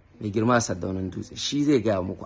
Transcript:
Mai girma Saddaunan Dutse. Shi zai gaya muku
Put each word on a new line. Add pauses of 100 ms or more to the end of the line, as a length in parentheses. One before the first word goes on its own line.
(220)
Mai
girma
Saddaunan
Dutse.
Shi
zai
gaya
muku